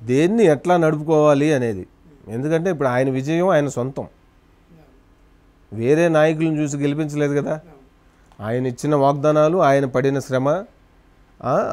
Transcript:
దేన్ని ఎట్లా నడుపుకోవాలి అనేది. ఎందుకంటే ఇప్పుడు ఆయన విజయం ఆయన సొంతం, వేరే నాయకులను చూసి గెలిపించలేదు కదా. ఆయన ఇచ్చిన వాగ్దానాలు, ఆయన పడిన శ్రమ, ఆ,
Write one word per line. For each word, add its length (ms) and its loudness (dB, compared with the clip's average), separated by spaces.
దేన్ని 400 2
ఎట్లా 340 2
నడుపుకోవాలి 760 2
అనేది. 340 -4
ఎందుకంటే 420 -4
ఇప్పుడు 180 -2
ఆయన 220 0
విజయం 380 -2
ఆయన 200 2
సొంతం, 400 -8
వేరే 360 2
నాయకులను 520 0
చూసి 160 -4
గెలిపించలేదు 640 -2
కదా. 180 -6
ఆయన 260 -4
ఇచ్చిన 280 -2
వాగ్దానాలు, 640 2
ఆయన 280 4
పడిన 340 0
శ్రమ, 300 -2
ఆ, 100 -2